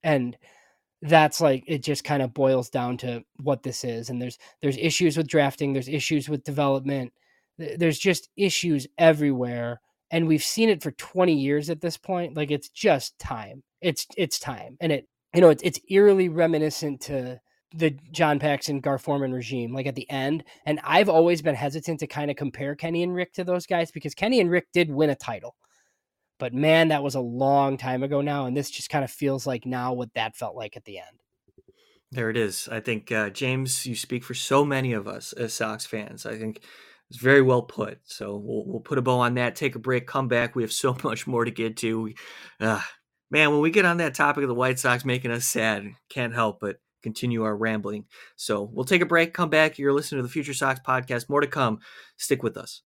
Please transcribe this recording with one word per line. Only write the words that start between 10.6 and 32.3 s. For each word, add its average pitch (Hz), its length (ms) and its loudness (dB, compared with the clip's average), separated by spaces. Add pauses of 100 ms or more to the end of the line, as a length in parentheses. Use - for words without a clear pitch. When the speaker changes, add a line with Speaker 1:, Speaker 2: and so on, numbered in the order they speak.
Speaker 1:
it 190 160 2
for 147 80 -4
twenty 180 440 2
years 143 340 0
at 156 100 -4
this 165 160 -4
point. 175 400 -6
Like, 147 160 -2
it's 143 160 -4
just - 500 2
time. 113 460 -10 (160)
It's, 170 280 -2 (100)
it's - 220 -2
time. - 420 -10
And 165 100 0
it, 139 160 -2 (260)
you 170 60 4
know, 175 100 12
it's, 151 140 4
it's - 160 -2 (100)
eerily 190 380 6
reminiscent 156 720 0
to 127 380 -8 (340)
the 160 180 2 (200)
John 151 280 2
Paxson, 143 400 -2
Gar 139 180 -2
Forman 139 340 -2
regime, 120 420 -6
like, 135 120 -6
at 135 100 -6
the 135 140 -10
end. 143 340 -2 (220)
And 151 180 -2
I've 185 260 4
always 165 320 6
been 147 140 0
hesitant 147 440 -6
to 151 80 -6
kinda 147 260 -4
compare 143 420 -6
Kenny 170 280 -2
and 180 100 -2
Rick 180 200 -4
to 185 100 -6
those 180 220 -2
guys 170 260 -2
because 151 240 -8
Kenny 233 240 2
and 180 100 4
Rick 175 240 2
did 175 160 4
win 147 200 2
a 135 60 0
title. 117 400 -10 (840)
But 123 140 -6
man, 160 340 6
that 147 160 2
was 131 120 -2
a 131 40 -2
long 135 580 2
time 127 240 -4
ago 139 200 -2
now. 143 240 -2
And 127 100 -4
this 143 160 -4
just - 180 -12
kinda 139 180 -2
feels 135 380 -4
like 127 200 -4
now 127 280 -4
what 123 220 -8
that 113 200 -4
felt 107 200 -8
like 110 220 -12
at - 80 -20
the 101 120 -16
end. 90 220 -20 (920)
Speaker 2:
There 117 200 -2